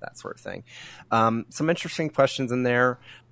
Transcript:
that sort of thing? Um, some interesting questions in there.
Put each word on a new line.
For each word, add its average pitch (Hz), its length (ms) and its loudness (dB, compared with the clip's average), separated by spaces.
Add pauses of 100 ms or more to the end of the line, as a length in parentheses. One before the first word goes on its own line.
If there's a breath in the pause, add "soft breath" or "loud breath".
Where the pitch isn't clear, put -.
that - 180 -14
sort - 160 -12
of - 60 -20
thing? 95 240 -12 (440 loud breath)
Um, 113 380 2
some 156 220 -2
interesting 165 400 -2
questions 131 420 2
in 123 120 0
there. 123 360 2 (320 soft breath)